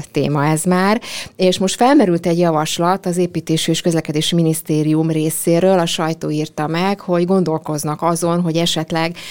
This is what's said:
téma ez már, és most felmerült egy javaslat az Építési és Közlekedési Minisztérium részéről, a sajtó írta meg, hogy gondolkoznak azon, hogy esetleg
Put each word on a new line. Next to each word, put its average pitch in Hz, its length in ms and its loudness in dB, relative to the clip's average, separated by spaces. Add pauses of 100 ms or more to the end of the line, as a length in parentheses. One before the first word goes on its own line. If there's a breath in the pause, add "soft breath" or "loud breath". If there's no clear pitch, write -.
(120)
téma 143 340 0
ez 156 160 0
már, 190 380 2 (360 loud breath)
és 185 220 2
most 190 180 -2
felmerült 220 500 4
egy 170 120 0
javaslat 170 680 0
az 175 100 -2
Építési 170 540 -2
és 160 100 0
Közlekedési 160 540 0
Minisztérium 160 760 2
részéről, 170 680 2
a 170 80 2
sajtó 160 440 -4
írta 151 360 -4
meg, 185 340 -2
hogy 175 260 0
gondolkoznak 160 760 -2
azon, 170 380 0
hogy 165 160 0
esetleg 165 600 -2 (140 loud breath)